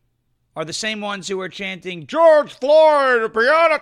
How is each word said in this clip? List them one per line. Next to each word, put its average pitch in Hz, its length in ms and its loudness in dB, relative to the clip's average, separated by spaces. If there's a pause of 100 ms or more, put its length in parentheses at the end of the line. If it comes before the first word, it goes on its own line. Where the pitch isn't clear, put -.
(580)
are 156 60 -8
the 156 80 -12
same 214 300 -10
ones 202 260 -10
who 190 140 -8
are 185 80 -12
chanting, 180 580 -14
"George 311 460 2
Floyd, 277 800 2
Breonna 302 480 0